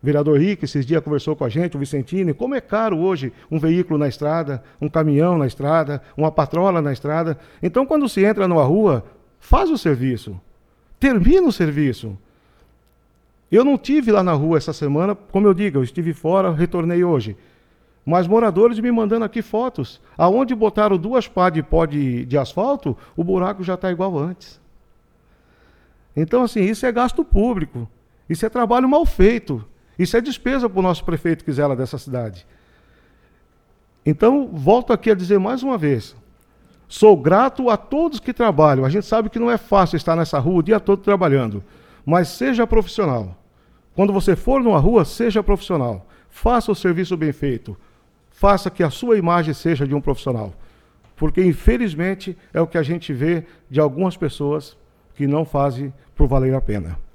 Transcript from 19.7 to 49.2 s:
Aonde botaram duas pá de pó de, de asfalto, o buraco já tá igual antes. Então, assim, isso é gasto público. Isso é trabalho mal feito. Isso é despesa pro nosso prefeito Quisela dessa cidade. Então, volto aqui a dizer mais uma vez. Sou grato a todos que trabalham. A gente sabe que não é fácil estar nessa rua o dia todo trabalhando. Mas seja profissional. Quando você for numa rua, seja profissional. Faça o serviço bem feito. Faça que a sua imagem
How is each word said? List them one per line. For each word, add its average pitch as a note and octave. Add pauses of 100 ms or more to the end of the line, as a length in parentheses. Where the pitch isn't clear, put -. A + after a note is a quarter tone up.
Aonde A#3
botaram G#3
duas A3
pá F3+
de D#3
pó E3
de, C3+
de B2+
asfalto, F3 (180)
o E3
buraco F#3
já F3+
tá F#3
igual F3+
antes. E3+ (1600)
Então, E3
assim, A3+
isso G#3+
é A#3+
gasto B3
público. F#3+ (400)
Isso E3
é A3
trabalho B3
mal D4+
feito. F#3 (360)
Isso F#3
é A#3+
despesa B3
pro F#3
nosso F3+
prefeito E3
Quisela C#3+
dessa C3
cidade. A#2 (1600)
Então, A#3
volto F#3+
aqui A3
a G#3
dizer F#3
mais A#3+
uma C4
vez. C#3+ (720)
Sou G#3+
grato A3+
a G#3
todos D4+
que B3+
trabalham. D3+
A C3
gente G3
sabe A3
que -
não A#3
é A3+
fácil G3
estar E3
nessa D#3+
rua E3+
o D#3+
dia G#3
todo G3
trabalhando. C#3 (400)
Mas E3+
seja A#3+
profissional. D3 (580)
Quando G3
você F#3+
for B3+
numa G3+
rua, F#3
seja G#3+
profissional. C3 (240)
Faça A#3
o F#3
serviço F3+
bem D#3
feito. C3+ (540)
Faça G3
que -
a E3
sua A3+
imagem E3+